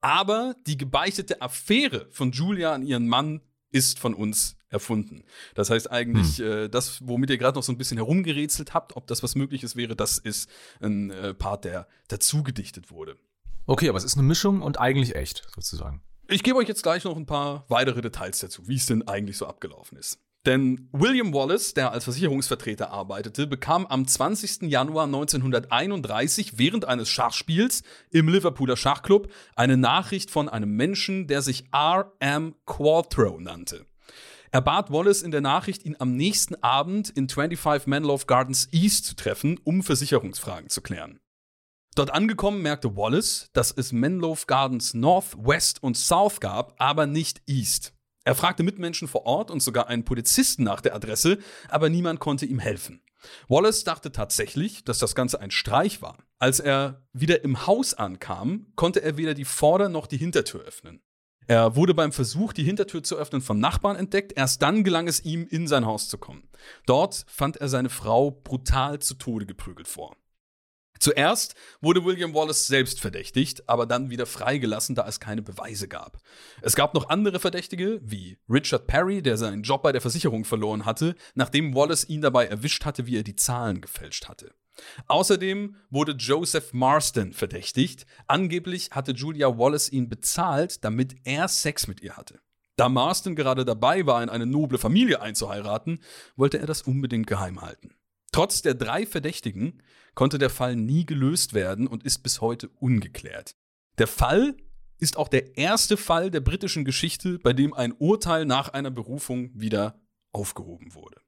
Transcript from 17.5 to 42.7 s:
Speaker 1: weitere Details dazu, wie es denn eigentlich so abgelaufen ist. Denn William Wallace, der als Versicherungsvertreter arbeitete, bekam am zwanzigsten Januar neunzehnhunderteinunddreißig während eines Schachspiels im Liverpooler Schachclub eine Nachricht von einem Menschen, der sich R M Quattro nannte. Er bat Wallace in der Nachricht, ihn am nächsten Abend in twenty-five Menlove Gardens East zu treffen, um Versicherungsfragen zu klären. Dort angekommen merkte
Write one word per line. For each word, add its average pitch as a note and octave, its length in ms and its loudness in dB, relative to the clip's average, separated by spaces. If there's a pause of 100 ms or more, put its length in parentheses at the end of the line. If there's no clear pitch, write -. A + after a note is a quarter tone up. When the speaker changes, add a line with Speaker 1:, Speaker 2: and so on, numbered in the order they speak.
Speaker 1:
weitere B2 320 2
Details G2 380 -6
dazu, F2 280 -12
wie C3 80 -2
es B2 100 0
denn A2 220 2
eigentlich G2+ 300 -4
so - 80 -6
abgelaufen - 520 -16
ist. - 220 -12 (280)
Denn C3 440 2
William G#3+ 420 2
Wallace, C#3 420 0
der C3 160 2
als A#2+ 140 -6
Versicherungsvertreter B2+ 840 -2
arbeitete, G2+ 560 -6
bekam D3+ 400 0
am C3 220 0
zwanzigsten F#3+ 600 -2
Januar D3 360 2 (680)
neunzehnhunderteinunddreißig C3+ 880 -2
während F3+ 280 2
eines B2 240 -2
Schachspiels E3 720 0 (260)
im D#3+ 180 6
Liverpooler D#3 500 2
Schachclub G3 540 2 (240)
eine B2+ 220 6
Nachricht D#3 540 2
von D3+ 180 -2
einem G#2 260 -2
Menschen, F#3+ 520 -2
der C#3+ 140 0
sich C3 300 -4
R E3+ 480 2
M D3 360 -2 (100)
Quattro C#3+ 720 2
nannte. F2 460 -12 (680)
Er B2+ 100 4
bat D3 300 0
Wallace G3 300 4
in E3+ 100 -6
der D3 100 0
Nachricht, D#3+ 440 0
ihn D3+ 140 -6
am B2+ 160 0
nächsten F3 480 0
Abend D#3 460 2
in C3+ 180 -2
twenty-five D3 600 0
Menlove C#3+ 380 0
Gardens C3 460 2
East F3+ 340 4
zu - 100 -8
treffen, - 480 -2
um F3 200 2
Versicherungsfragen B2 840 -2
zu - 120 -4
klären. E2 380 -10 (760)
Dort C#3 160 2
angekommen G#3 500 0
merkte C#3 340 -2